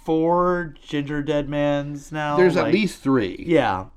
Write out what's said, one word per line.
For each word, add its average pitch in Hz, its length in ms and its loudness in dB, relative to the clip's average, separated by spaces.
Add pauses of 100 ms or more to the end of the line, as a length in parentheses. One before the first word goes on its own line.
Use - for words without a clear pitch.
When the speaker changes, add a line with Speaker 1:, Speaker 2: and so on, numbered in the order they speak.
Speaker 1:
four 170 760 0
Ginger 143 440 -6
Dead 147 240 -2
Mans 143 640 -4
now? 151 240 -4
Speaker 2:
there's 180 200 4
at 170 100 2
Speaker 1:
Like, - 80 0
Speaker 2:
least 208 280 -2
three. 104 460 0
Speaker 1:
Yeah. 110 380 2 (100)